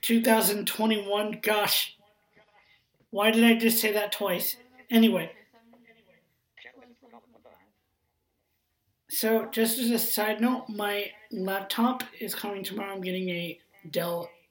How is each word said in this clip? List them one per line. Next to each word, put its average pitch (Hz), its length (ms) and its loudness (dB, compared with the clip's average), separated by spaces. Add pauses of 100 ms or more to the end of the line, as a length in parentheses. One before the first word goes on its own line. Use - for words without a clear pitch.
two 226 200 2
thousand 208 440 2
twenty-one. 208 760 -2
Gosh, - 540 0 (1120)
why 208 200 4
did 226 140 6
I 233 100 8
just 226 260 2
say 214 120 0
that 208 200 0
twice? 180 440 -4 (340)
Anyway. 202 420 4 (3750)
So, 220 420 0
just 226 280 0
as 233 120 0
a 233 80 2
side 214 420 -2
note, 240 280 0
my 202 420 -4 (220)
laptop 196 720 -2 (160)
is 208 140 -8
coming 202 280 -8
tomorrow. 196 300 -8
I'm 196 80 -8
getting 185 280 -4
a 175 300 -6 (320)
Dell 170 400 -4 (200)